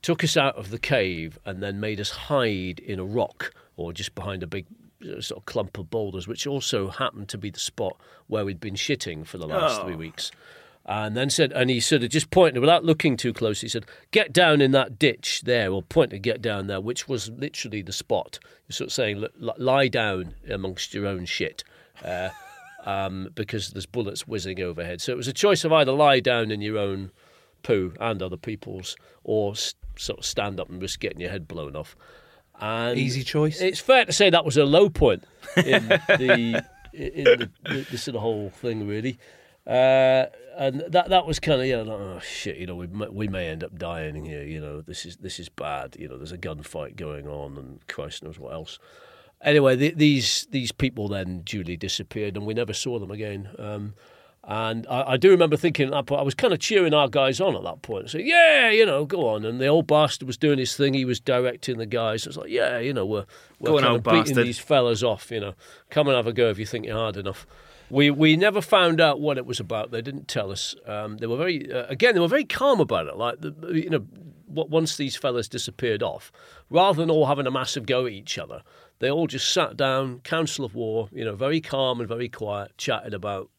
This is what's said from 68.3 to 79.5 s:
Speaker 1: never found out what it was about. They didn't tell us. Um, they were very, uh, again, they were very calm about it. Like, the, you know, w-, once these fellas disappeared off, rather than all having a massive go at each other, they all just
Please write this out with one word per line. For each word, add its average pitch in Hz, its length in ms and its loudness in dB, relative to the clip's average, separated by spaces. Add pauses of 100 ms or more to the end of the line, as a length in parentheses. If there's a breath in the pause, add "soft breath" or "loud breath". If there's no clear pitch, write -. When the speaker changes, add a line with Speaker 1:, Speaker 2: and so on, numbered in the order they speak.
Speaker 1:
never 202 240 4
found 170 400 4
out 147 200 6
what 147 160 0
it 127 80 -4
was 123 140 -6
about. 110 320 -4
They 117 100 -4
didn't 135 280 -12
tell 101 240 -4
us. - 240 -8 (100)
Um, 107 300 -8
they 113 100 -6
were 117 100 0
very, 165 360 -2
uh, 123 160 -4
again, 220 260 4
they 175 60 6
were 170 80 4
very 277 160 2
calm 262 340 2
about 92 300 2
it. 69 80 -8
Like, 120 240 -2
the, 151 120 -8 (220)
you 160 160 -2
know, 139 160 -2 (420)
w-, 151 220 -6
once 160 260 0
these 135 200 -6
fellas 123 320 -2
disappeared 113 520 -4
off, - 300 -6 (400 loud breath)
rather 175 320 4
than 165 80 0
all 156 160 4
having 139 220 0
a - 20 0
massive 127 360 -4
go 127 200 0
at 110 60 -4
each - 260 -10
other, 71 240 -12 (380 soft breath)
they 127 100 0
all 160 160 0
just - 260 -2